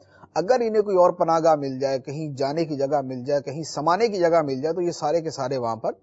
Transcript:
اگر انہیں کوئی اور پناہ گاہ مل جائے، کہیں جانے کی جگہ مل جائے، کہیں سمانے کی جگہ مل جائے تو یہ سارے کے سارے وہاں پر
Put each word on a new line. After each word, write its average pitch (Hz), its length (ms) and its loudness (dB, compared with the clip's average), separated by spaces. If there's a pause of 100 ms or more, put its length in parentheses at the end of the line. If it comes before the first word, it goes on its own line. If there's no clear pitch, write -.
(360)
اگر 214 260 2
انہیں 220 220 2
کوئی 202 140 0
اور 180 140 8
پناہ 165 340 2
گاہ 160 100 6
مل 139 240 -2
جائے، 135 200 0
کہیں 147 380 -8
جانے 165 280 -2
کی 151 120 -4
جگہ 139 280 0
مل 127 200 -8
جائے، 143 160 0
کہیں 139 220 -8
سمانے 170 460 0
کی 202 100 -4
جگہ 170 240 4
مل 135 180 -4
جائے 156 140 -2
تو 185 60 -4
یہ 175 100 -2
سارے 156 300 -2
کے 160 100 -6
سارے 135 260 -4
وہاں 117 200 -2
پر 139 160 -6 (100)